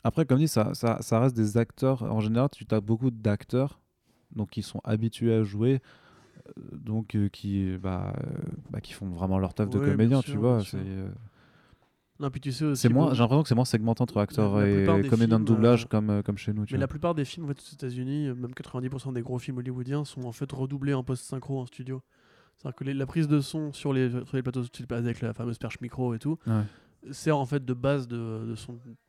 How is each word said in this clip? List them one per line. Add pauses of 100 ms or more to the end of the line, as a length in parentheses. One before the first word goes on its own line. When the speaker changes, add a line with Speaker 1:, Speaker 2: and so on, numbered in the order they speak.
Speaker 1:
Après,
comme
dit,
ça,
ça,
ça
reste
des
acteurs.
En
général,
tu
as
beaucoup
d'acteurs, (560)
donc,
qui
sont
habitués
à
jouer, (680)
euh, (220)
donc,
euh,
qui,
bah,
euh, (460)
bah,
qui
font
vraiment
leur
taf
de
Speaker 2:
Ouais,
bien
Speaker 1:
comédien,
Speaker 2:
sûr,
Speaker 1:
tu
vois,
Speaker 2:
bien
sûr.
Speaker 1:
c'est,
euh, (1080)
Speaker 2:
Non,
puis
tu
sais
aussi,
Speaker 1:
c'est
moins,
Speaker 2:
bon,
Speaker 1:
j'ai
l'impression
que
c'est
moins
centré
entre
acteurs
Speaker 2:
la,
la
Speaker 1:
et
Speaker 2:
plupart
des
Speaker 1:
comédiens
de
Speaker 2:
films,
Speaker 1:
doublage
Speaker 2:
euh,
Speaker 1:
comme,
euh,
comme
chez
nous,
tu
Speaker 2:
mais
Speaker 1:
vois.
Speaker 2:
la
plupart
des
films,
en
fait,
aux
États-Unis,
euh,
même
quatre-vingt-dix
pour
cent
des
gros
films
hollywoodiens
sont
en
fait
redoublés
en
post-synchro
en
studio. (540)
C'est-à-dire
que
les,
la
prise
de
son
sur
les,
sur
les
plateaux,
sur (160)
les,
avec
la
fameuse
perche
micro
et
tout, (100)
Speaker 1:
Ouais. (500)
Speaker 2:
sert
en
fait
de
base
de,
de
son (300)